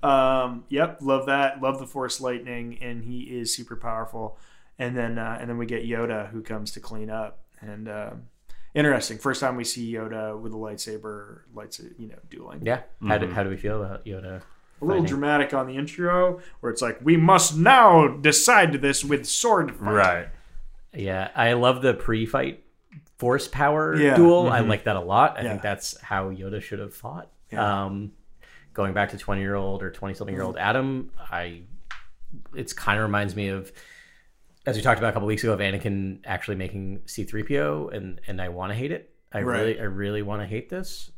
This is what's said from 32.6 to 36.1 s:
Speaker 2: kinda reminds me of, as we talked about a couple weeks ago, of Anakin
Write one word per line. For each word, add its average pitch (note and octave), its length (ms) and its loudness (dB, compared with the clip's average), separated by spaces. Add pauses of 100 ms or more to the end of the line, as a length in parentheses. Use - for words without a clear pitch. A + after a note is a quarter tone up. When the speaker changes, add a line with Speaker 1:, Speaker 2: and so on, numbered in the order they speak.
Speaker 2:
kinda G2+ 280 0
reminds G#2 340 0
me G2+ 120 -4
of, F#2+ 240 -6 (960)
as B2 80 -2
we G#2+ 80 -4
talked A#2 160 4
about A2+ 100 2
a G2+ 40 -2
couple G2+ 140 -2
weeks G#2+ 160 0
ago, A2+ 100 2
of F#2+ 80 0
Anakin G2 640 -2